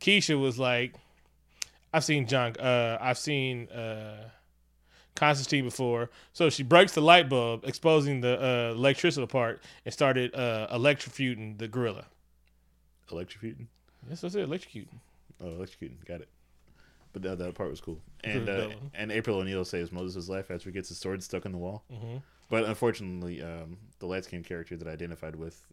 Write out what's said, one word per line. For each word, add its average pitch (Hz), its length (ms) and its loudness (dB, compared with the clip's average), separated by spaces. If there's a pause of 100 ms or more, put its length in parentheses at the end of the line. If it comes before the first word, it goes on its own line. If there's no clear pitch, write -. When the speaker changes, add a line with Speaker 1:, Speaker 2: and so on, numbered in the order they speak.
Speaker 1:
Keisha 185 360 4
was 131 220 0
like, 123 360 0 (960)
"I've 160 100 2
seen 143 240 2
John, 123 300 2
uh, 120 420 2
I've 127 180 0
seen, 131 520 -4
uh, 110 600 -10 (840)
Constantine 143 480 2
before." 120 460 -2 (240)
So 165 160 4
she 143 120 0
breaks 170 300 8
the 156 100 2
light 165 280 10
bulb, 117 340 2
exposing 151 560 2
the, 123 180 2
uh, 120 360 0
electrical 135 540 2
part, 120 340 0 (240)
and 117 80 -6
started, 127 420 2
uh, 113 380 -2
electrocuting 123 840 0
the 110 120 -8
gorilla. 117 380 -2 (1040)
Speaker 2:
Electrocuting? 107 580 -12 (420)
Speaker 1:
Yes, 165 140 -10
I 175 60 -6
said 185 180 -4
electrocuting. 131 520 -10 (420)
Speaker 2:
Oh, 90 60 -10
electrocuting. 82 580 -12
Got 85 160 -12
it. - 80 -20 (840)
But 95 100 -10
that, 92 160 -6
that 87 160 -8
part 90 140 -6
was - 120 -10
cool. 82 200 -12 (220)
And, 107 220 -4
Speaker 1:
Pretty 98 160 -2
Speaker 2:
uh, 107 80 -4
Speaker 1:
dope. 107 100 -14 (140)
Speaker 2:
and 107 180 -8
April 110 280 0
O'Neil 95 260 -2
saves 85 260 -6
Moses' 90 360 -8
life 95 240 -6
after 87 180 -10
he 87 40 -10
gets 92 160 -8
his 85 80 -14
sword 95 260 -8
stuck - 220 -8
in 98 60 -10
the 90 60 -8
wall. 92 340 -8
Speaker 1:
Mm-hmm. 117 260 -12 (320)
Speaker 2:
But 113 160 2
unfortunately, 90 760 -2
um, 82 360 -12 (220)
the 98 60 -10
light-skinned 90 400 -6
character 85 320 -10
that 82 100 -12
I 80 40 -10
identified 80 440 -10
with 82 380 -14